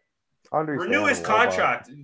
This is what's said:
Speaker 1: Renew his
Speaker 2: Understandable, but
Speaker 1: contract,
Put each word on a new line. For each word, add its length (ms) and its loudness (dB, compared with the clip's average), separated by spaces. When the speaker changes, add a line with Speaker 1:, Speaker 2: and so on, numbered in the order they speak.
Speaker 1:
Renew 540 0
his 140 2
Speaker 2:
Understandable, 20 -6
but 40 -10
Speaker 1:
contract, 640 0